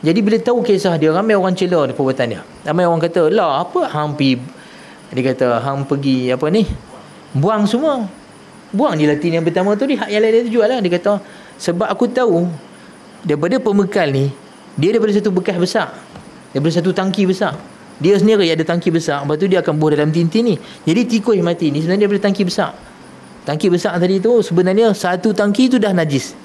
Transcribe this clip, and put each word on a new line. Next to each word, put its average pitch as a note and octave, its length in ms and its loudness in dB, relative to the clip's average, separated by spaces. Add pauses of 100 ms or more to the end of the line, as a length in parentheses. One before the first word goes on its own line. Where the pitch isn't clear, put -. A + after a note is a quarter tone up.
Jadi E3+ 160 2
bila G#3+ 160 2
tahu A#3+ 240 0
kisah F#3+ 400 0
dia, D#3 80 4
ramai G3+ 240 2
orang F#3 240 2
cela F3 320 0
dia A#2+ 80 -8
perbuatan C3 320 0
dia. G2 120 -8 (200)
Ramai F3 240 0
orang E3 160 0
kata, E3+ 320 0
"Lah, E3+ 320 0
apa F4+ 240 -4
hampir," C#3+ 480 0 (720)
dia B2+ 240 -2
kata, B2 320 0
"hang C#3 240 -4
pergi C3+ 400 -2
apa B2+ 240 -2
ni, G#3+ 160 0 (640)
buang G#3 320 0
semua. B3 400 0 (640)
Buang G3 320 0
je D3+ 80 4
lah D3 80 2
tin E3 160 -2
yang E3 120 0
pertama F#3 280 0
tu, C4 160 -2
ni C4+ 80 0
hak A3 160 -6
yang G#3+ 80 2
lain A3+ 240 2
dia A3 60 -4
jual A3 180 2
lah." C4 80 0
Dia F#3 160 0
kata, F#3+ 200 0 (420)
sebab F3 320 -4
aku A#3+ 200 0
tahu, G#3+ 380 0 (760)
daripada D#3+ 360 -2
pembekal G3+ 520 0
ni, C3+ 200 0 (440)
dia D#3 180 0
daripada A3 200 2
satu G#3 180 0
bekas F#3 260 -2
besar. F3 320 -2 (600)
Daripada D3 240 -2
satu F3+ 180 0
tangki F#3+ 320 -2
besar. F#3 320 0 (400)
Dia F#3+ 200 2
sendiri G3+ 320 4
ada D#3+ 140 0
tangki E3+ 280 0
besar, D#3+ 320 -2
lepas D3 160 -2
tu F#3 80 0
dia F3+ 160 2
akan D#3+ 140 -2
buh D3+ 160 2
dalam D3+ 180 2
tintin E3+ 340 0
ni. A3 120 2 (280)
Jadi F3+ 240 2
tikus A3+ 320 0
mati E3+ 300 0
ni C#3+ 100 -2
sebenarnya F#3 260 0
daripada G3+ 200 0
tangki G3 180 0
besar. F3+ 300 -2 (680)
Tangki D#3 240 -2
besar F3 280 0
tadi F#3 220 2
tu, A3 220 2
sebenarnya F#3+ 520 2
satu F#3 400 -2
tangki G#3 360 2
tu B3 100 2
dah G3+ 140 2
najis. D3+ 420 0 (120)